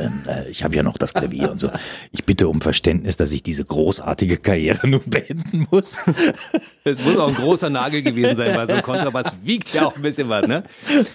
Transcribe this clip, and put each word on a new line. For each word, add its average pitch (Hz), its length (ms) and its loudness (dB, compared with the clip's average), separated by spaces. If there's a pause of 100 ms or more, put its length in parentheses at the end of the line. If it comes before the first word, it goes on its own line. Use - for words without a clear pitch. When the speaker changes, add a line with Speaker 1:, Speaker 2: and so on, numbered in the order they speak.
Speaker 1:
Ähm, 69 260 -4
äh, - 220 -6
ich - 140 -8
hab - 100 0
ja 76 80 2
noch - 160 -2
das - 160 -2
Klavier - 380 -2
und - 80 -8
so. - 100 0 (420)
Ich - 140 -10
bitte 95 220 4
um 78 140 0
Verständnis, 82 540 2
dass 76 160 0
ich - 120 -4
diese 73 200 -4
großartige 82 760 0
Karriere 87 500 2
<laughs> - 20 4
nun 135 160 4
beenden - 640 -2
muss." - 320 0 (840)
Speaker 2:
Es 127 220 0
muss 156 120 6
auch 160 120 4
ein 135 60 0
großer 160 340 2
Nagel 143 320 -2
gewesen 123 340 2
sein, 117 220 0
weil 117 100 -2
so 131 60 0
ein 123 80 2
Kontrabass 123 600 -2
wiegt 151 320 -2
ja 156 100 4
auch 143 100 -2
ein 143 60 -10
bisschen 147 280 -2
was, 107 180 2
ne? 170 160 0 (520)